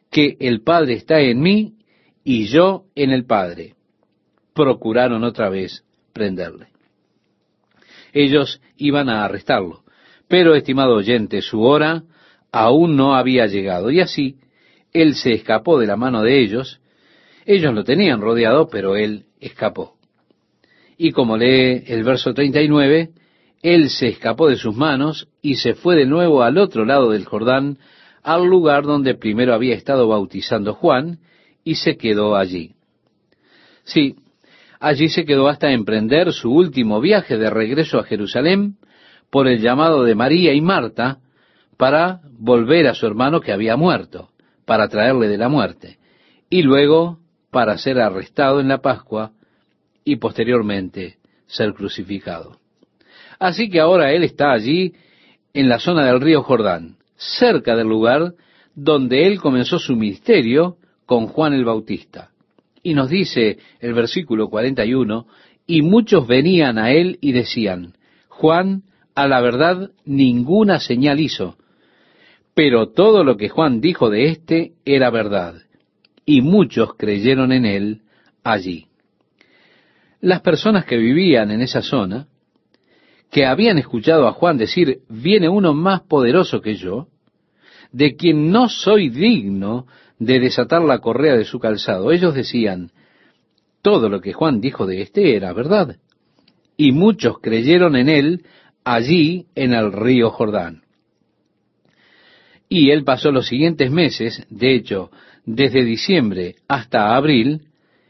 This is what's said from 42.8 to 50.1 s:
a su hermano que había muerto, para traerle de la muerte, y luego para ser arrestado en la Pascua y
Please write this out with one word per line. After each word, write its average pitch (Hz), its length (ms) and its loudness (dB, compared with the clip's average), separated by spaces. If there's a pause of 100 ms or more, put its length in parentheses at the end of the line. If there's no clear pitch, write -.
a 113 60 0
su - 120 -6
hermano 127 360 0
que 113 100 -6
había 110 240 -2
muerto, 139 540 -2 (360)
para 107 220 2
traerle 113 400 0
de 104 100 -2
la 117 120 -2
muerte, 110 480 -4 (520)
y 180 120 2
luego 151 580 2 (320)
para 107 260 0
ser 131 220 -2
arrestado 117 600 -2
en 135 80 0
la 135 100 0
Pascua 110 540 -6 (720)
y 143 140 -2